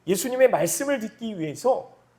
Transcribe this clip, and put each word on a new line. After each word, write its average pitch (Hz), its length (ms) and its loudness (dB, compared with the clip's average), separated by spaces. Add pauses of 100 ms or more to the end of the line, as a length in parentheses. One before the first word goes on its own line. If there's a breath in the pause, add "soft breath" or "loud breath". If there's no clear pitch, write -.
예수님의 254 420 2
말씀을 214 520 0
듣기 220 380 -10
위해서 156 540 -2 (260)